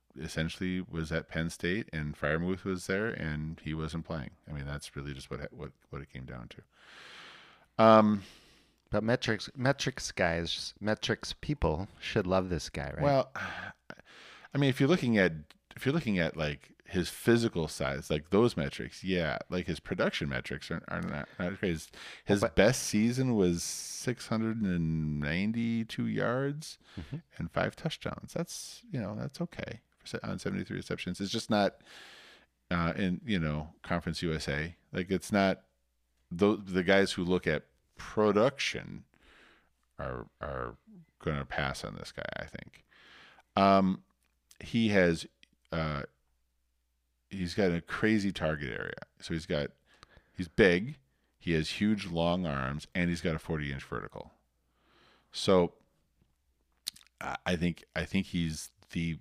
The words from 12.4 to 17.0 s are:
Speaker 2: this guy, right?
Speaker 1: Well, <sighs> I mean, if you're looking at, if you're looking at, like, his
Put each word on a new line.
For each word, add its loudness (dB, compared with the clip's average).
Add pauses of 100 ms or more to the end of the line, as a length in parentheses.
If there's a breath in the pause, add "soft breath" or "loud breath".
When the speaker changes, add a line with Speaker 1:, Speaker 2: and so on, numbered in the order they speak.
Speaker 2:
this -4
guy, -8
right? -6
Speaker 1:
Well, 2
<sighs> -14
I -4
mean, 6
if 2
you're 6
looking 4
at, 8 (440)
if -8
you're 2
looking 0
at, 2
like, -4 (180)
his 0